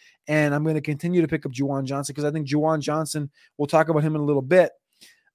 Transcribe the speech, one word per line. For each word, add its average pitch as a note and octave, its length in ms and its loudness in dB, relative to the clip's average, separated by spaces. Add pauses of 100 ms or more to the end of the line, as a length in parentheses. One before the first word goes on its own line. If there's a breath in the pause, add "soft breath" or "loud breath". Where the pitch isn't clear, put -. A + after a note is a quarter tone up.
(280 soft breath)
and D3+ 260 2
I'm D3 100 0
gonna D#3 160 0
continue E3 400 -2
to D#3+ 80 2
pick D#3 160 -4
up C3 80 -8
Juwan C#3 320 -4
Johnson C#3 300 -6
'cause D3 100 -4
I D3 60 0
think D3+ 160 -4
Juwan D3+ 320 0
Johnson, D3+ 500 -4 (300 soft breath)
we'll D3 80 -2
talk D#3 220 4
about D#3 160 2
him D#3 100 0
in D3+ 60 -2
a D3 40 -2
little C#3+ 160 2
bit, D#3+ 300 4 (640 soft breath)